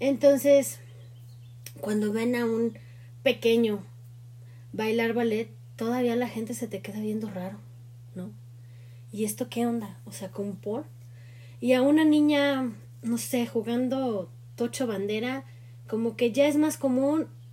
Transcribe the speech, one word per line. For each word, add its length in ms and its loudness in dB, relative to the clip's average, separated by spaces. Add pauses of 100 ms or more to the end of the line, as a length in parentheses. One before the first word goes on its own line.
Entonces, 800 4 (1000)
cuando 320 0
ven 220 0
a 100 0
un 320 0 (460)
pequeño 640 2 (840)
bailar 420 0
ballet, 340 -2 (280)
todavía 400 -2
la 120 0
gente 240 -8
se 140 -6
te 160 -10
queda 180 -10
viendo 300 -4
raro, 280 -8 (560)
¿no? 160 -10 (800)
¿Y 140 -6
esto 240 -6
qué 160 -4
onda? 400 -6
O 80 -16
sea, 180 -12
¿cómo 240 -8
por? 300 -6 (760)
Y 120 2
a 80 6
una 240 6
niña, 680 4 (260)
no 160 -2
sé, 300 -2
jugando 840 -2 (240)
tocho 320 -4
bandera, 580 -4 (420)
como 280 -2
que 180 0
ya 140 4
es 100 2
más 200 2
común, 520 0 (240)